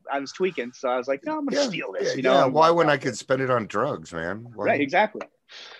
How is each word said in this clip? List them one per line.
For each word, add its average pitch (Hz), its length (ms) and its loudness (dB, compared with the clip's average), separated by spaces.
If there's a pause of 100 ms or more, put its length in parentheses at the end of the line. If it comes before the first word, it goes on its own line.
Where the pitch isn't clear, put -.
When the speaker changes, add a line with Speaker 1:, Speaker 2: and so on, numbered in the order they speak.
(100)
Speaker 1:
I 135 80 -2
was 139 140 -8
tweaking. 147 420 -4
So - 140 -6
I 123 80 0
was 123 100 -4
like, 139 180 -2
"No, 311 140 -4
I'm 294 80 -6
gonna 269 100 -4
Speaker 2:
Yeah. 285 120 2
Speaker 1:
steal - 240 -8
this," - 180 -4
Speaker 2:
Yeah, - 60 -2
Speaker 1:
you 127 60 -4
know? 131 160 4
Speaker 2:
yeah. 156 80 6
Speaker 1:
And 131 80 0
Speaker 2:
Why 160 160 6
Speaker 1:
walk 170 80 4
Speaker 2:
wouldn't 156 140 4
I - 40 4
Speaker 1:
out. 127 60 -4
Speaker 2:
could 127 140 -4
spend 131 260 -2
it 131 80 0
on 117 160 2
drugs, 101 460 -4
man? 92 420 -6
Why? 104 120 -6
Speaker 1:
Right, 185 140 2
exactly. 170 420 0 (580)